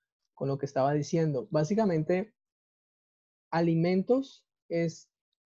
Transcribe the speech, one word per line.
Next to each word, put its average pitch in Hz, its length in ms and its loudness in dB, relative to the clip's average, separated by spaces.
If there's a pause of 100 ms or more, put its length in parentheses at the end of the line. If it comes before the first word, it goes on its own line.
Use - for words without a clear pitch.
(360)
con - 120 -6
lo 139 120 -2
que 135 80 -6
estaba 135 260 0
diciendo. 151 560 -2
Básicamente, 175 840 0 (1120)
alimentos 180 960 0 (240)
es 170 400 -4 (400)